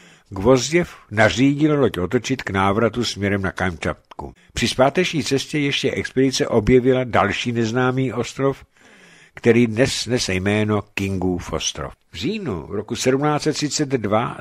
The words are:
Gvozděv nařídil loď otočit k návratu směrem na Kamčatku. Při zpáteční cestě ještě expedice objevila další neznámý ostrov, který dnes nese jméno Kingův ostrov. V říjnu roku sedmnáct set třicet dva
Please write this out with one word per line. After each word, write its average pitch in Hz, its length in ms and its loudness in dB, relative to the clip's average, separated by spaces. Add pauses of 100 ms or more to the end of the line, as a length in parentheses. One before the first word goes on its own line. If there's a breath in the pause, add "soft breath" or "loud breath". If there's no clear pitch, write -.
(300 soft breath)
Gvozděv 127 640 2 (140)
nařídil 139 720 4
loď 110 180 2
otočit 117 440 -2
k - 80 -8
návratu 101 540 2
směrem 101 380 -2
na 90 100 -2
Kamčatku. 80 800 -6 (220 soft breath)
Při 117 140 0
zpáteční 143 560 0
cestě 139 340 -2
ještě 139 320 -2
expedice 131 580 0
objevila 127 560 4
další 101 480 0
neznámý 127 600 0
ostrov, 135 520 -4 (720 soft breath)
který 117 280 6
dnes 113 400 0
nese 113 280 -2
jméno 104 480 0 (120)
Kingův 92 580 -4
ostrov. 78 400 -6 (200)
V - 40 -18
říjnu 123 520 -6
roku 107 280 -6
sedmnáct 143 460 0
set 156 100 0
třicet 143 360 -4
dva 113 520 -2